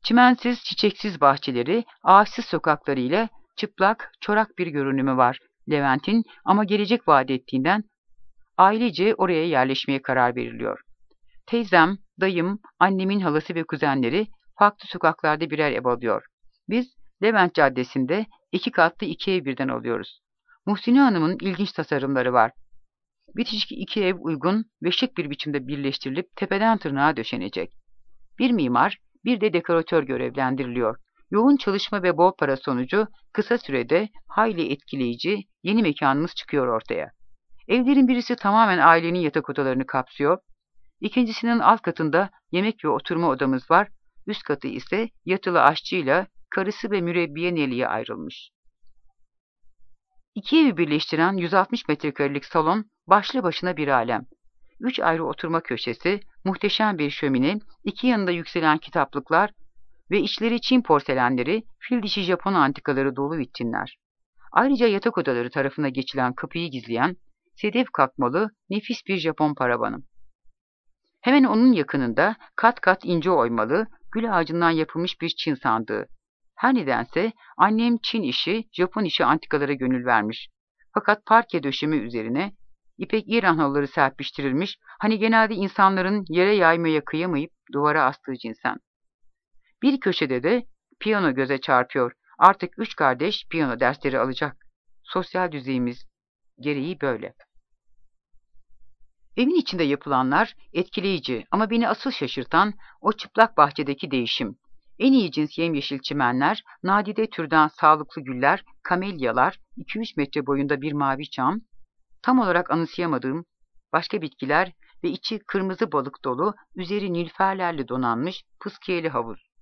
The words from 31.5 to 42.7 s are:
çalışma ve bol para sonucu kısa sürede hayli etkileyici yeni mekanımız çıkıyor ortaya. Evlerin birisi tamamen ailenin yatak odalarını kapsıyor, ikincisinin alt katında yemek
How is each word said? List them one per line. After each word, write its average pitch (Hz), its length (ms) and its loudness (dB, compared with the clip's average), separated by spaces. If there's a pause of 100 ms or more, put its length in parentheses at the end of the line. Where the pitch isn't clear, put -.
çalışma 202 460 -4
ve 170 140 2
bol 180 220 6
para 139 180 2
sonucu 135 500 -2 (260)
kısa 233 240 0
sürede 147 520 0 (180)
hayli 185 440 0
etkileyici 143 760 -4 (160)
yeni 208 180 2
mekanımız 147 540 0
çıkıyor 135 320 -2
ortaya. 110 440 -4 (560)
Evlerin 254 400 4
birisi 247 280 0
tamamen 208 420 2
ailenin 165 420 6
yatak 147 300 -2
odalarını 135 360 -2
kapsıyor, 143 520 -2 (600)
ikincisinin 233 600 0
alt 214 220 4
katında 165 480 0 (220)
yemek 196 340 -2